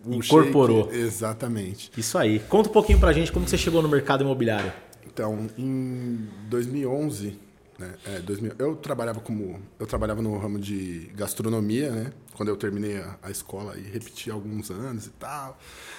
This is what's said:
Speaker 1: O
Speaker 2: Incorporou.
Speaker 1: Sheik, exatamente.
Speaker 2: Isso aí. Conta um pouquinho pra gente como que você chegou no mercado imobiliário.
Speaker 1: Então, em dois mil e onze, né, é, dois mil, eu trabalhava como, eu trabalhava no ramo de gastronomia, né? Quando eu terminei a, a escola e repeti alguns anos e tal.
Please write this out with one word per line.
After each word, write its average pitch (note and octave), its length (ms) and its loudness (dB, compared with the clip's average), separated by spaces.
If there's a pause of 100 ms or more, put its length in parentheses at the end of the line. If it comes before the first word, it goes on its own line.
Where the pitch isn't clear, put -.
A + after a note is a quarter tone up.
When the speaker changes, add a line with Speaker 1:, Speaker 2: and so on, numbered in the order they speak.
Speaker 1:
O A#2+ 100 -4
Speaker 2:
Incorporou. C3 760 8
Speaker 1:
Sheik, A#2+ 120 -2
exatamente. A2 920 -4
Speaker 2:
Isso A2+ 220 -4
aí. A2 300 4
Conta G#3+ 200 6
um G#3+ 40 -4
pouquinho - 280 8
pra F3 140 8
gente D#3+ 180 2
como F3+ 140 0
que - 40 -4
você F3+ 80 2
chegou E3 220 4
no D#3 80 2
mercado C#3 340 4
imobiliário. A2+ 480 0 (360)
Speaker 1:
Então, G#2+ 400 -4 (100)
em B2 720 -4 (220)
dois A#2+ 160 0
mil C3+ 160 -4
e C3 40 -2
onze, B2 520 -4 (400)
né, F#2 160 -12 (120)
é, G2 140 -8
dois G2 200 -6
mil, A2 180 -4
eu D3+ 180 -2
trabalhava A#2 440 -6
como, G2 400 -8 (180)
eu G#2+ 80 -6
trabalhava G#2+ 340 -2
no A2 180 -2
ramo G#2 200 -4
de F#2+ 580 -6
gastronomia, A2 760 -2
né? A#2 220 -4 (220)
Quando G#2 140 -4
eu G2+ 80 0
terminei G#2 400 -4
a, F#2 260 -10
a G2+ 80 -10
escola G2 480 -10
e F#2 40 -12
repeti G#2 460 -10
alguns G#2+ 420 -6
anos A2 360 -8
e - 40 -16
tal. C3+ 460 -12 (420)